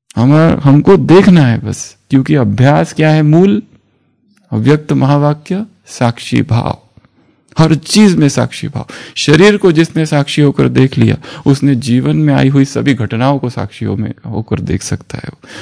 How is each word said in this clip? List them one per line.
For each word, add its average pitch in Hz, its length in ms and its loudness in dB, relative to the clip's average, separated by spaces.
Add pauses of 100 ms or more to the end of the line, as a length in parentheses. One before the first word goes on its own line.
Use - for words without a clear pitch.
(160)
हमारा, 147 480 2
हमको 147 340 4
देखना 160 480 4
है 113 140 0
बस, - 380 -10 (120)
क्योंकि 139 260 0
अभ्यास 135 580 0
क्या 156 180 0
है? 156 100 2
मूल 185 400 2 (920)
अव्यक्त 139 400 0
महावाक्य 147 760 -2 (200)
साक्षी - 560 -4
भाव, - 480 -6 (680)
हर 160 180 2
चीज 202 400 2
में 151 140 2
साक्षी - 380 -6
भाव। - 200 -12 (280)
शरीर 190 420 2
को 190 140 2
जिसने 160 340 -2
साक्षी 147 360 -2
होकर 139 280 0
देख 131 280 0
लिया, 113 180 2 (320)
उसने 139 280 0
जीवन 127 420 -2
में 151 160 0
आई 135 160 2
हुई 135 160 2
सभी 131 280 -4
घटनाओं 120 460 -2
को 127 100 -6
साक्षियों 104 480 -8
में 107 160 -8 (120)
होकर 113 360 -6
देख - 220 -6
सकता - 340 -10
है। - 120 -14 (320)